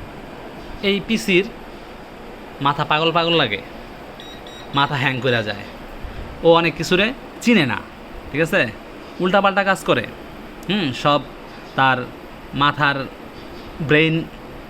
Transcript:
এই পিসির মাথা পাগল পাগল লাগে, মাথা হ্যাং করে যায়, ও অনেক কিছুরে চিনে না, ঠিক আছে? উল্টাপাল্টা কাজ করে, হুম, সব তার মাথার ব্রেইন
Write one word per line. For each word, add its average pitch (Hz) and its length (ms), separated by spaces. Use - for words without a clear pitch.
এই 202 80
পিসির 202 380
মাথা 143 260
পাগল 160 260
পাগল 170 240
লাগে, 104 200
মাথা 143 260
হ্যাং 135 120
করে 120 240
যায়, 101 160
ও - 20
অনেক 170 200
কিছুরে 180 260
চিনে 214 280
না, 98 80
ঠিক 143 180
আছে? 180 140
উল্টাপাল্টা 196 460
কাজ 190 100
করে, 135 140
হুম, 190 180
সব 147 160
তার 131 200
মাথার 143 360
ব্রেইন 160 260